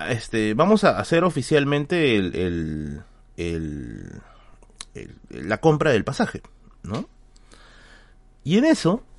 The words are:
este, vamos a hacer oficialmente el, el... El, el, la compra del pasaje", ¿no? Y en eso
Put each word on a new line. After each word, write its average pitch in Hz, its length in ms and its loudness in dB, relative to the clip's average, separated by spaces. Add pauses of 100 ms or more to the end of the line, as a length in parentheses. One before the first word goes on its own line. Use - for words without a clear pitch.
este, 110 440 -2
vamos 196 300 4
a 117 160 4
hacer 165 240 2
oficialmente 147 960 2
el, 95 180 0
el... 78 680 -4 (340)
El, 73 840 -8 (720)
el, - 220 -16 (140)
la 85 300 -6
compra 151 320 4
del 107 120 2
pasaje", - 380 -4 (420)
¿no? 117 240 -8 (1400)
Y 165 140 2
en 254 80 4
eso 247 360 2 (180)